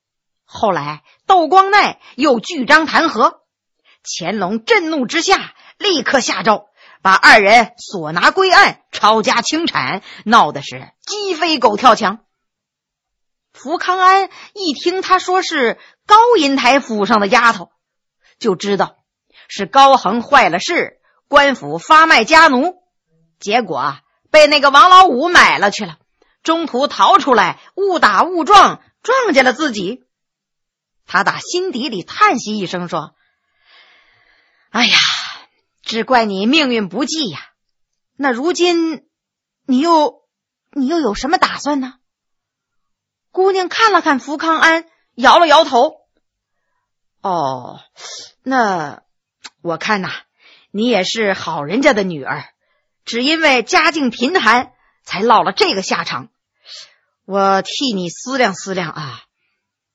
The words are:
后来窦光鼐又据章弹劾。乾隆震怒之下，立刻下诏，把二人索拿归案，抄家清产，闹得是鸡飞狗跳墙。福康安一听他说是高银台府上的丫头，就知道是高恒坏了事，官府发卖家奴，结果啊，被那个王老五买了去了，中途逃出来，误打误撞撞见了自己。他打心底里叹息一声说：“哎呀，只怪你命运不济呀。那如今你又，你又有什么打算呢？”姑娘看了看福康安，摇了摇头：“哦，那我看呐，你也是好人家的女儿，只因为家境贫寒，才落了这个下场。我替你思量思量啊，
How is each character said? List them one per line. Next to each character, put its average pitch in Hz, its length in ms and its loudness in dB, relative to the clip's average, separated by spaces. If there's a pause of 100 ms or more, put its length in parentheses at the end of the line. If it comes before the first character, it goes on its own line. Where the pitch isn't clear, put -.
(460)
后 - 260 -4
来 147 320 -8 (220)
窦 339 240 2
光 381 220 4
鼐 370 260 0 (180)
又 254 240 0
据 294 240 -8
章 220 220 2
弹 269 240 0
劾。 262 300 -2 (640)
乾 190 380 -8
隆 208 240 -4
震 370 260 -2
怒 302 160 -4
之 294 160 -4
下， - 320 -4 (240)
立 339 260 -4
刻 254 180 0
下 - 200 -8
诏， 202 280 -2 (320)
把 190 120 4
二 233 280 6
人 214 360 4
索 160 360 -10
拿 208 180 2
归 381 180 0
案， 370 320 2 (120)
抄 220 280 2
家 233 200 0
清 311 260 -4
产， 151 340 -4 (220)
闹 202 300 4
得 135 80 -10
是 127 280 -16 (160)
鸡 403 300 -6
飞 311 240 -2
狗 214 160 0
跳 220 200 4
墙。 214 260 -4 (1300)
福 311 260 -8
康 359 220 -4
安 381 300 2 (240)
一 370 200 -6
听 359 280 -4
他 370 180 0
说 370 220 -2
是 277 360 -4 (280)
高 453 320 6
银 277 180 0
台 254 240 2
府 208 260 -4
上 226 140 2
的 202 80 0
丫 233 240 4
头， 175 200 -12 (680)
就 202 160 -2
知 202 220 -4
道 175 180 -4 (540)
是 202 160 -10
高 269 320 6
恒 226 240 -4
坏 240 260 2
了 165 120 -2
事， - 420 -6 (260)
官 277 260 4
府 147 240 -8
发 311 280 4
卖 302 180 2
家 320 240 6
奴， 294 340 -2 (560)
结 214 240 -2
果 170 160 -8
啊， 135 240 -6 (300)
被 302 160 8
那 294 140 0
个 277 100 4
王 302 180 6
老 370 160 10
五 294 220 0
买 202 320 4
了 196 120 0
去 208 140 -8
了， 165 120 -16 (440)
中 330 260 -4
途 269 200 -2
逃 262 320 2
出 269 140 0
来， 190 260 0 (160)
误 370 240 -2
打 208 240 2
误 330 220 -2
撞 302 360 6 (220)
撞 480 300 0
见 262 100 4
了 254 80 2
自 285 220 -6
己。 202 320 -10 (1000)
他 185 200 -2
打 165 140 -4
心 359 340 -6
底 254 160 -8
里 196 120 -8
叹 381 380 -2
息 214 180 -8
一 190 80 -6
声 175 220 -8
说 156 260 -8 (1600)
：“哎 240 140 -2
呀， 202 120 0 (840)
只 226 220 -8
怪 240 220 2
你 196 200 -4
命 285 240 0
运 220 180 -4
不 180 160 -8
济 302 240 -6
呀。 143 120 -12 (760)
那 269 160 -4
如 269 220 -4
今 339 560 -2 (560)
你 254 140 0
又， 311 420 0 (500)
你 269 140 -4
又 330 140 -2
有 214 160 -2
什 269 160 -6
么 370 80 0
打 - 180 -4
算 285 220 -6
呢？” 254 160 -12 (1400)
姑 381 200 0
娘 370 160 -2
看 440 240 0
了 339 100 2
看 285 180 0
福 285 180 -8
康 320 220 -2
安， 330 260 2 (300)
摇 262 240 4
了 339 80 4
摇 302 160 6
头 - 380 0 (1200)
：“哦， 139 580 -6 (640)
那 196 580 -4 (600)
我 165 140 -6
看 202 260 -4
呐， 135 80 -8 (580)
你 214 180 -4
也 202 160 0
是 202 300 -4
好 160 300 -8
人 190 180 -4
家 285 120 2
的 208 100 -2
女 165 200 -8
儿， 139 220 -10 (600)
只 233 180 -8
因 320 180 -2
为 269 220 0
家 330 260 0
境 285 220 -2
贫 330 280 -4
寒， 247 340 0 (300)
才 - 180 -8
落 220 200 2
了 170 100 -2
这 359 220 -2
个 190 80 -6
下 - 220 -6
场。 135 260 -12 (960)
我 196 380 0
替 262 300 -6
你 180 160 -6
思 254 280 -10
量 226 160 -2
思 190 220 -12
量 175 160 -8
啊， 123 320 -14 (720)